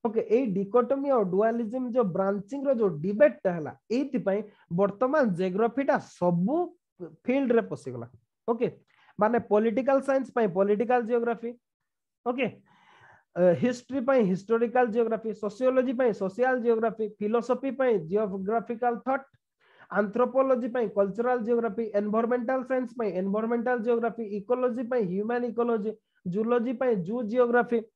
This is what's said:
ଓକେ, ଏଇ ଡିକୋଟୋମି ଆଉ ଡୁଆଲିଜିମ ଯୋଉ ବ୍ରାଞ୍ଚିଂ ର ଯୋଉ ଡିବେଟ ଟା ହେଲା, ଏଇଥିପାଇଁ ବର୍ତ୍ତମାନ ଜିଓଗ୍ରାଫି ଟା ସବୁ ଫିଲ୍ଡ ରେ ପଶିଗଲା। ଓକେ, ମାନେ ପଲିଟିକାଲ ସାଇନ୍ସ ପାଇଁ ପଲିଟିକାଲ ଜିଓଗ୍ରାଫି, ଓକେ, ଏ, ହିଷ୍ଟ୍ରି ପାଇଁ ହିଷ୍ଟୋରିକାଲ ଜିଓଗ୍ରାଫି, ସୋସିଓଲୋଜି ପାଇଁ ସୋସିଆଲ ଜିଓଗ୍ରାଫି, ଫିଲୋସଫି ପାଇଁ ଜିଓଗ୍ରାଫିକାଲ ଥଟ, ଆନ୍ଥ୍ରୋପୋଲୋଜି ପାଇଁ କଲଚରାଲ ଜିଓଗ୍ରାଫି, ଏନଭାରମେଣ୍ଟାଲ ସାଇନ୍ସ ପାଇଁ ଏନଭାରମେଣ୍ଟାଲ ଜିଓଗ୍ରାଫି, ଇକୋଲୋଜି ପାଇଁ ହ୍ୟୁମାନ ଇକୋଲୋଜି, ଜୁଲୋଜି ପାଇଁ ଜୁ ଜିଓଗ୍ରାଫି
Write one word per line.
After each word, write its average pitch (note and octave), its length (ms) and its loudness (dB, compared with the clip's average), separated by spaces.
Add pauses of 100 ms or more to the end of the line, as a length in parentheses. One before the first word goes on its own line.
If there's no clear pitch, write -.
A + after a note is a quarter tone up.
ଓକେ, A3 160 -2 (100)
ଏଇ B3 160 2
ଡିକୋଟୋମି A#3+ 640 0
ଆଉ B3 140 4
ଡୁଆଲିଜିମ A3+ 640 -2
ଯୋଉ A#3 220 2
ବ୍ରାଞ୍ଚିଂ G3 500 -2
ର C#4 120 2
ଯୋଉ A3+ 160 2 (120)
ଡିବେଟ G#3 400 4
ଟା F3+ 120 -2
ହେଲା, D3+ 180 -8 (180)
ଏଇଥିପାଇଁ G#3+ 520 -2 (300)
ବର୍ତ୍ତମାନ G3+ 640 2
ଜିଓଗ୍ରାଫି G#3 500 0
ଟା C#4+ 120 2 (100)
ସବୁ F3+ 520 0 (680)
ଫିଲ୍ଡ C4 280 0
ରେ A3+ 100 4
ପଶିଗଲା। B2 440 -10 (420)
ଓକେ, A3+ 200 0 (500)
ମାନେ A3 200 2 (120)
ପଲିଟିକାଲ A3+ 500 2
ସାଇନ୍ସ C4+ 320 -2
ପାଇଁ A3 220 2
ପଲିଟିକାଲ G#3 520 2
ଜିଓଗ୍ରାଫି, A#3 440 -2 (760)
ଓକେ, B3 200 -2 (920)
ଏ, F3 60 4 (180)
ହିଷ୍ଟ୍ରି B3 400 -2
ପାଇଁ C4 220 4
ହିଷ୍ଟୋରିକାଲ A3+ 680 2
ଜିଓଗ୍ରାଫି, A3 420 0
ସୋସିଓଲୋଜି B3+ 580 0
ପାଇଁ A#3+ 200 2
ସୋସିଆଲ A3+ 500 0
ଜିଓଗ୍ରାଫି, A3 460 0 (100)
ଫିଲୋସଫି A#3+ 520 -2
ପାଇଁ B3 360 2
ଜିଓଗ୍ରାଫିକାଲ A3 880 -2 (120)
ଥଟ, C4+ 200 -4 (640)
ଆନ୍ଥ୍ରୋପୋଲୋଜି A#3+ 800 2
ପାଇଁ A#3 200 -2
କଲଚରାଲ G3+ 540 0
ଜିଓଗ୍ରାଫି, A#3 420 0 (100)
ଏନଭାରମେଣ୍ଟାଲ A3+ 680 0
ସାଇନ୍ସ B3+ 360 -2
ପାଇଁ A3 140 0
ଏନଭାରମେଣ୍ଟାଲ A3+ 680 0
ଜିଓଗ୍ରାଫି, A#3 420 0 (120)
ଇକୋଲୋଜି B3 520 -2
ପାଇଁ B3 160 0
ହ୍ୟୁମାନ G#3 400 -2
ଇକୋଲୋଜି, A3+ 480 -2 (340)
ଜୁଲୋଜି A3+ 460 0
ପାଇଁ B3 240 0
ଜୁ G3+ 260 -4
ଜିଓଗ୍ରାଫି A#3+ 560 2 (180)